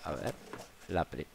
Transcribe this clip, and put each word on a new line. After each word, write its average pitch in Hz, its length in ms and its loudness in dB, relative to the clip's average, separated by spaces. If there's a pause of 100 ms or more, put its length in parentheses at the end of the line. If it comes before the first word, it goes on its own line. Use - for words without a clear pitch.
a 82 80 2
ver. 76 240 2 (540)
La 85 160 6
pri-, 69 300 -2